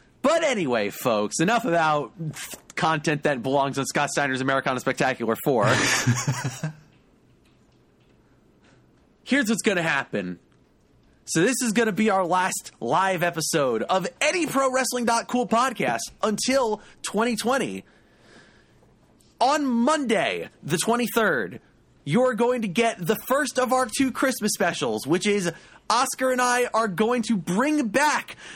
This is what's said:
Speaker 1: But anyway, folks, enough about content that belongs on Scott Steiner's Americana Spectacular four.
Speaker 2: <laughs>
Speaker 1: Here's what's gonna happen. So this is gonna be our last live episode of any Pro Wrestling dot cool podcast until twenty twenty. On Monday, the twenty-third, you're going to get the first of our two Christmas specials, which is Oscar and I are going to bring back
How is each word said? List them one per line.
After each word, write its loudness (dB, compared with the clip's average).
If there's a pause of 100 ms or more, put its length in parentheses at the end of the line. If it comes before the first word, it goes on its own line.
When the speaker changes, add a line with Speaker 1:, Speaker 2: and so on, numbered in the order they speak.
(220)
Speaker 1:
But 4
anyway, 0
folks, 0
enough 2
about 2 (640)
content 0
that 0
belongs 0
on -2
Scott -2
Steiner's 0
Americana 0
Spectacular 0
four. 4
Speaker 2:
<laughs> 4 (3500)
Speaker 1:
Here's 2
what's 0
gonna 0
happen. -2 (840)
So 0
this 2
is 0
gonna 2
be 0
our 2
last -2
live 0
episode 0
of 0 (120)
any 0
Pro 0
Wrestling -2
dot 2
cool 0
podcast 0 (220)
until 0 (220)
twenty 0
twenty. -2 (1600)
On 2
Monday, 0 (120)
the -2
twenty-third, 0 (420)
you're 2
going 0
to -2
get 0
the 0
first -2
of 0
our 2 (100)
two 2
Christmas -2
specials, -2
which 0
is 0 (380)
Oscar 0
and 0
I 2
are 2
going 0
to 0
bring 0
back 0 (180)